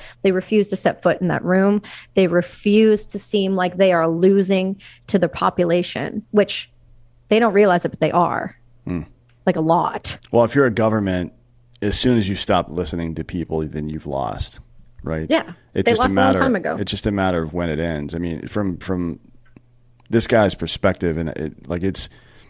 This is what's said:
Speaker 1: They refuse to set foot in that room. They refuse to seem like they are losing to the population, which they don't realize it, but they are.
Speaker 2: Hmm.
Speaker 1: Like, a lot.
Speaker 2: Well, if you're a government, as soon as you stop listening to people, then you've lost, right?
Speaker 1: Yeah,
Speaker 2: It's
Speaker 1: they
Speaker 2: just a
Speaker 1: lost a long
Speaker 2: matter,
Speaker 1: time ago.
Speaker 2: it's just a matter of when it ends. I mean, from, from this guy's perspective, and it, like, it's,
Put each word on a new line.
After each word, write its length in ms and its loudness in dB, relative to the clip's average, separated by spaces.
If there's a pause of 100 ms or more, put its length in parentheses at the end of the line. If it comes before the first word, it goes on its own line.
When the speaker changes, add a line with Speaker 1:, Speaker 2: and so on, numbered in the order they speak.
(220)
Speaker 1:
They 120 2
refuse 380 0
to 40 -4
set 260 -2
foot 200 2
in 80 0
that 160 -2
room. 360 2 (320)
They 140 4
refuse 800 2
to 120 -10
seem 380 -2
like 220 -2
they 160 4
are 160 4
losing 720 2 (260)
to 100 0
the 120 0
population, 1040 -2
which 380 0 (600)
they 100 4
don't 140 2
realize 320 4
it, 60 -4
but 100 -16
they 100 2
are. 460 -2 (260)
Speaker 2:
Hmm. 200 -6 (440)
Speaker 1:
Like, 80 2
a 60 -2
lot. 580 0 (120)
Speaker 2:
Well, 120 4
if 100 0
you're 140 4
a 40 0
government, 640 0 (480)
as 180 -2
soon 200 2
as 100 0
you 60 -4
stop 340 0
listening 460 -6
to 80 -6
people, 420 -6
then 240 -8
you've 160 -10
lost, 540 -6 (440)
right? 260 -4
Speaker 1:
Yeah, 240 -2 (200)
Speaker 2:
It's 120 -2
Speaker 1:
they 100 4
Speaker 2:
just 60 2
a 20 4
Speaker 1:
lost 120 0
a 40 2
long 80 4
Speaker 2:
matter, 120 2
Speaker 1:
time 160 0
ago. 240 -4
Speaker 2:
it's 120 -4
just 160 -4
a 40 0
matter 300 0
of 120 -6
when 160 -4
it 100 -2
ends. 340 -4
I 60 -6
mean, 280 -6
from, 300 -4
from 420 -6 (920)
this 180 2
guy's 260 4
perspective, 640 -2
and 120 -4
it, 380 -8
like, 160 -4
it's, 260 -4 (400)